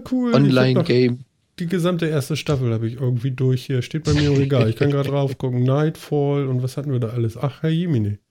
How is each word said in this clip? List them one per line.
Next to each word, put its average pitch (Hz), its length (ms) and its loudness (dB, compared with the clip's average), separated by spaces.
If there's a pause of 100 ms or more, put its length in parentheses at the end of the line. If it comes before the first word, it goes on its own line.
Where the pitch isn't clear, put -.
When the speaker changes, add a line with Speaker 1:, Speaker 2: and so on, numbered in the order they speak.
(120)
Speaker 1:
cool. 247 200 0
Ich - 40 4
hab 139 60 6
noch 131 400 4
Speaker 2:
Online-Game. 123 380 2 (400)
Speaker 1:
die 175 80 -4
gesamte 170 400 0
erste 151 280 -2
Staffel 131 380 -2
hab 113 100 -2
ich 113 120 -4
irgendwie 127 360 -2
durch 127 340 0
hier. 127 160 -2
Steht 156 220 -6
bei 151 100 0
mir 147 160 2
im 139 80 2
Regal. 135 320 2
Ich 113 60 -2
kann 143 160 2
grad 139 160 0
drauf 139 300 -2
gucken. 127 260 -2
Nightfall 143 840 0
und 127 160 -2
was 127 140 -6
hatten 147 140 -6
wir 123 80 0
da 117 100 -2
alles? 117 280 -4
Ach, - 240 -6
Herr 160 80 -2
Jemine. 147 480 0 (140)